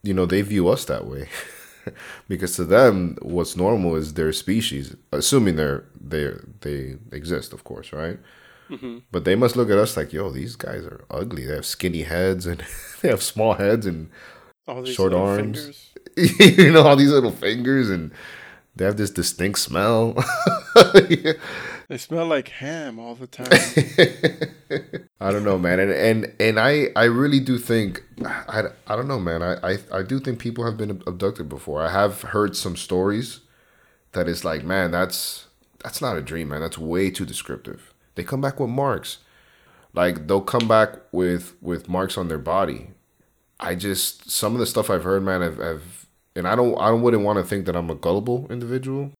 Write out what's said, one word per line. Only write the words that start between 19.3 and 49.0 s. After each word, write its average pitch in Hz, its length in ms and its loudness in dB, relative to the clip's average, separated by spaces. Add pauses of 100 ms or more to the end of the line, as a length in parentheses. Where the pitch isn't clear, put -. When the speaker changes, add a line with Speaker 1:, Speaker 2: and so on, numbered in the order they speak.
Speaker 1:
smell. 113 580 2 (580)
<laughs> - 200 10 (920)
Speaker 2:
They 131 120 -10
smell 165 260 -6
like 151 240 -2
ham 139 500 -10
all 117 160 -14
the 123 120 -16
time. 123 220 -14
Speaker 1:
<laughs> - 1700 0
I 98 100 -2
don't 104 140 0
know, 98 140 2
man. 87 220 2
And, 98 120 2
and, 110 480 2
and 110 180 4
I, 139 380 2
I 113 80 4
really 135 360 4
do 127 180 0
think, 110 440 -2 (220)
I, - 380 -6 (240)
I 107 100 -2
don't 127 100 -4
know, 135 120 -4
man. 85 240 -2
I, 90 300 -2
I, 98 60 -2 (140)
I 95 100 -4
do 123 160 -4
think 131 200 -6
people 117 260 -6
have 110 140 -4
been 104 100 -4
ab-, 98 180 -8
abducted 90 440 -4
before. 73 320 -6
I 82 80 -2
have 98 320 0
heard 104 340 -2
some 90 180 -6
stories 101 640 -2 (720)
that 87 160 -2
is 85 180 -4
like, 78 180 -4
"Man, 90 280 0
that's, - 560 -4 (340)
that's - 180 -10
not 120 160 -4
a 76 60 -6
dream, 78 260 -8
man. 73 140 -6
That's 82 160 -8
way 87 320 -2
too 92 160 -6
descriptive." - 680 -12 (220)
They 90 100 -8
come 135 160 -6
back 139 180 -4
with 123 120 -2
marks. 127 480 -4 (760)
Like, 85 340 0
they'll 98 140 2
come 117 260 -2
back 110 300 4 (160)
with, 90 480 -2
with 87 300 -6
marks 90 260 -2
on 90 120 -4
their 78 100 -4
body. 76 540 -2 (680)
I 87 140 -4
just, 92 560 -6
some 110 240 -2
of 123 40 -2
the 117 80 0
stuff 107 220 -2
I've 87 160 0
heard, 95 180 2
man, 95 200 0
I've, 80 180 -4
I've, 80 460 -10 (280)
and 90 140 -4
I 107 80 2
don't, 123 220 2
I 107 140 4
wouldn't 117 320 4
wanna 101 200 0
think 98 220 -4
that 87 100 -2
I'm 85 140 -4
a 80 40 -4
gullible 107 540 -2
individual. 131 720 -6